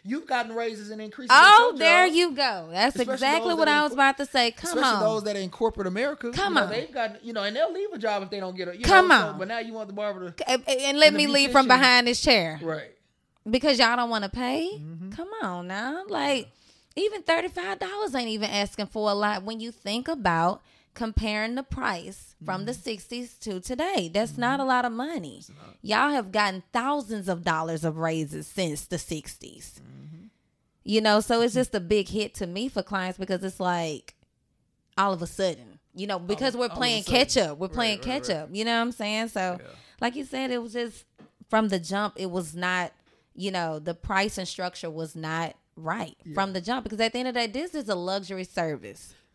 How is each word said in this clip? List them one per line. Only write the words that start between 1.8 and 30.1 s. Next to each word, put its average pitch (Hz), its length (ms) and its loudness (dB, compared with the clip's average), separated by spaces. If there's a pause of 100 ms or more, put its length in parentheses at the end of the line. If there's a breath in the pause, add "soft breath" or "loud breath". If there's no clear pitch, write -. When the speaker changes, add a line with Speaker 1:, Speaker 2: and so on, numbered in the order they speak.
Speaker 1:
job. 320 80 2
Speaker 2:
you 349 160 4
go. 226 400 -2
That's 208 240 2
Speaker 1:
Especially 254 180 0
Speaker 2:
exactly 302 360 2
Speaker 1:
those 330 80 0
Speaker 2:
what 320 80 6
Speaker 1:
that 302 80 6
Speaker 2:
I 294 40 6
Speaker 1:
in 302 60 4
Speaker 2:
was 294 60 0
Speaker 1:
cor-, 254 80 -8
Speaker 2:
about 269 180 6
to 277 100 -6
say. 240 240 2
Come 330 280 -4
Speaker 1:
especially 254 180 4
Speaker 2:
on. 196 40 0
Speaker 1:
those 214 240 2
that 208 120 -2
are 196 40 -4
in 185 100 -6
corporate 214 360 -2
America. 240 460 -4
Speaker 2:
Come 370 220 0
Speaker 1:
You 285 60 4
know, 202 60 2
Speaker 2:
on. 180 60 -4
Speaker 1:
they've 269 200 -6
gotten, 220 300 -4
you 233 120 -10
know, 202 100 -2
and 208 100 -4
they'll 320 180 0
leave 392 200 -6
a 311 60 -10
job 208 260 -2
if 180 60 -12
they 202 100 -8
don't 185 160 -8
get 180 100 -6
a, 175 100 -10
you 220 60 -14
Speaker 2:
Come 370 260 8
Speaker 1:
know, 320 120 8
so, 175 80 0
Speaker 2:
on. 151 100 -8
Speaker 1:
but 180 80 -6
now 233 140 -6
you 226 140 -10
want 220 120 -10
the 196 80 -14
barber 202 360 -6
to 160 60 -16
Speaker 2:
C-, - 160 -10
and, 262 160 0
and 277 300 0
let 302 100 10
Speaker 1:
and 302 60 4
the 302 40 0
Speaker 2:
me 294 100 4
leave 277 240 4
from 269 140 8
Speaker 1:
beautician. - 20 0
Speaker 2:
behind 254 400 8
this 240 120 0
chair. 170 400 4
Speaker 1:
Right. 156 300 -6 (580)
Speaker 2:
Because 254 300 2
y'all 240 180 4
don't 240 140 0
wanna 214 180 -2
pay? 262 460 -4
Speaker 1:
Mm-hmm. 165 360 -12
Speaker 2:
Come 330 180 -10 (140)
on 180 260 -8
now. 247 380 -8
Like, 285 440 -2 (460 soft breath)
even 403 260 -2
thirty-five 359 560 -2
dollars 392 360 -6
ain't 240 140 -2
even 214 220 -4
asking 202 380 -4
for 214 220 -2
a 202 40 2
lot 208 280 -2
when 220 160 -10
you 226 140 -10
think 220 340 -6
about 185 560 0 (300 soft breath)
comparing 220 640 -4
the 269 80 -6
price 196 720 -8 (100)
from 185 220 -6
the 160 60 -6
Speaker 1:
Mm-hmm. 156 100 -10
Speaker 2:
sixties 233 560 -10
to 185 220 -8
today. 254 520 -4
That's 208 240 -2
not 247 220 0
Speaker 1:
Mm-hmm. 269 100 -2
Speaker 2:
a - 20 2
lot 247 140 2
of 240 80 -2
money. 233 460 -8
Speaker 1:
It's 160 100 -20
not. - 320 -20
Speaker 2:
Y'all 226 300 2
have 226 200 -2
gotten 190 320 0 (120)
thousands 233 540 -4
of 175 140 -4
dollars 165 420 -2
of 160 120 -2
raises 160 500 -4
since 160 380 -4
the 175 140 -6
sixties. - 840 -14
Speaker 1:
Mm-hmm. 139 460 -20 (580)